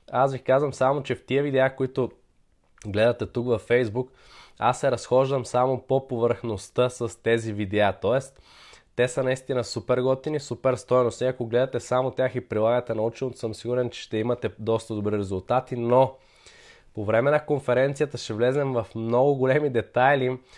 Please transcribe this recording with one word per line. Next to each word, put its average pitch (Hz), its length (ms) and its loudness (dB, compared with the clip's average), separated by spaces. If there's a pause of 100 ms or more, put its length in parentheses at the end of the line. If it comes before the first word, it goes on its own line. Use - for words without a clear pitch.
(120)
аз 135 220 2
ви 127 60 -8
казвам 135 340 2
само, 135 300 0
че 127 120 -4
в - 100 -10
тия 135 180 0
видеа, 131 320 2
които 131 360 -4 (720)
гледате 110 400 0
тук 120 220 -4
във 113 200 -2
Facebook, 120 400 0 (520)
аз 120 200 0
се 135 120 0
разхождам 131 540 0
само 127 360 0
по 135 260 -2
повърхността 117 840 -2
с - 320 -8
тези 113 320 0
видеа. 101 400 2
Тоест, - 480 -2 (540)
те 120 120 4
са 131 160 -4
наистина 131 400 -2
супер 123 380 -2
готини, 131 380 -2
супер 131 360 -2
стойностни. 127 520 0
Ако 127 200 -4
гледате 120 320 0
само 127 320 -2
тях 127 240 -2
и 123 120 -6
прилагате 113 460 0
наученото, 117 440 -4
съм 110 160 -6
сигурен, 123 360 -4
че - 120 -12
ще - 160 -6
имате 113 320 -2 (100)
доста 113 360 -2
добри 104 220 -2
резултати, 101 580 -2
но 123 400 2 (800)
по 107 120 -8
време 113 260 4
на 151 140 0
конференцията 139 720 0
ще - 160 -8
влезем 131 400 0
в 113 220 -2
много 120 400 2
големи 131 340 2
детайли 127 680 2 (200)